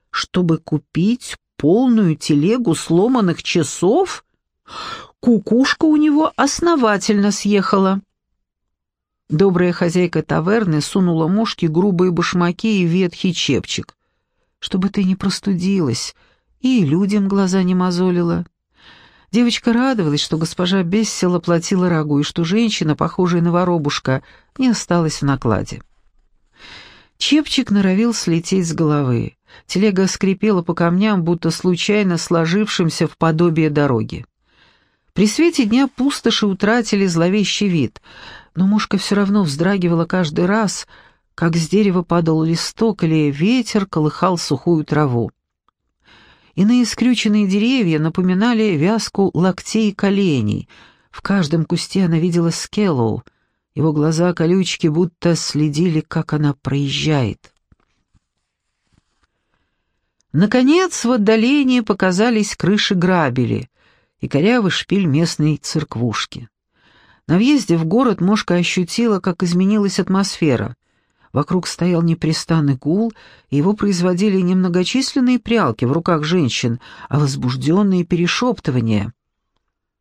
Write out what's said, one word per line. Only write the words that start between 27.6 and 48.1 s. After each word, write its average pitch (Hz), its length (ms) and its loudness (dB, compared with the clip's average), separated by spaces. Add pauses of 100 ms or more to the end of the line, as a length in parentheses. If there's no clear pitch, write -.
норовил 202 420 2
слететь 170 560 -2
с 160 60 -8
головы. 143 640 -2 (280)
Телега 190 420 0
скрипела 196 520 0
по 170 140 -4
камням, 180 500 0
будто 170 260 -2
случайно 185 680 0
сложившимся 170 880 0
в - 80 -10
подобие 160 540 2
дороги. 131 560 -2 (880)
При 196 120 2
свете 302 380 2
дня 254 240 2
пустоши 247 580 -2
утратили 202 600 0
зловещий 185 640 0
вид — 151 340 -2 (520)
но 185 120 0
мушка 208 320 0
всё 202 160 -2
равно 202 280 2
вздрагивала 170 640 0
каждый 170 420 -2
раз, 208 400 -2 (480)
как 165 220 0
с 165 120 -2
дерева 190 340 2
падал 165 400 0
листок 175 640 -2
или 156 260 2
ветер 202 560 0
колыхал 170 500 0
сухую 160 480 0
траву. 127 460 0 (1200)
Иные 233 300 4
скрюченные 214 640 0
деревья 208 520 2
напоминали 185 800 0